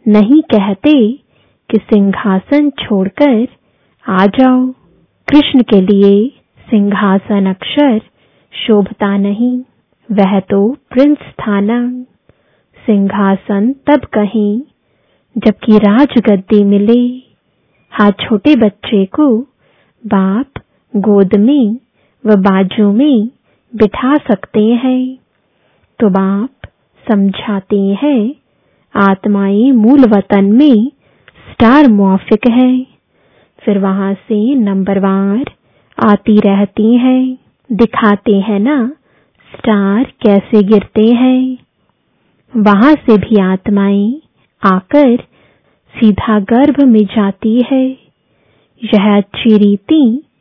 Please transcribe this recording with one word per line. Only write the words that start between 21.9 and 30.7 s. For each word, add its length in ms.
व 100
बाजू 560
में 380
बिठा 400
सकते 480
हैं। 520
तो 100
बाप 400
समझाते 680
हैं, 560
आत्माएं 760
मूल 280
वतन 460
में 460